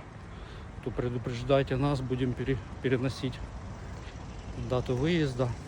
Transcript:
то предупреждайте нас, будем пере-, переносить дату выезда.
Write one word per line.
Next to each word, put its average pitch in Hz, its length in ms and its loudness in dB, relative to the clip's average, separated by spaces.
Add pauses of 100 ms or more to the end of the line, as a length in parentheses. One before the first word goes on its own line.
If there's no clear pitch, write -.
(840)
то 127 60 -2
предупреждайте 123 880 4
нас, 143 240 4
будем 127 320 2
пере-, 127 260 0 (240)
переносить 127 520 2 (1400)
дату 123 240 2
выезда. 135 540 4 (200)